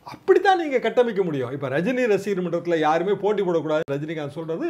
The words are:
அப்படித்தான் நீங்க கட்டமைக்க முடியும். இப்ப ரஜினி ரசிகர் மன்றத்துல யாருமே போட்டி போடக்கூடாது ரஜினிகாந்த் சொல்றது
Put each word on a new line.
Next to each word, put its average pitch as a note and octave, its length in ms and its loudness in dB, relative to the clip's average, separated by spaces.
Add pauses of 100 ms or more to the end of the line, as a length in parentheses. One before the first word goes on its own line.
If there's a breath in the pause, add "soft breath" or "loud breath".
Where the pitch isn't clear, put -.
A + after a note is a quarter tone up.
அப்படித்தான் F#4+ 500 4
நீங்க D4 220 -2
கட்டமைக்க A3 440 2
முடியும். C#3 280 -2
இப்ப C#3 180 -6
ரஜினி A#3 380 0
ரசிகர் F#3+ 360 0
மன்றத்துல E3+ 360 -2
யாருமே E3 340 2
போட்டி G3+ 280 0
போடக்கூடாது D#3+ 480 0
ரஜினிகாந்த் D3 480 -6
சொல்றது E3 320 -6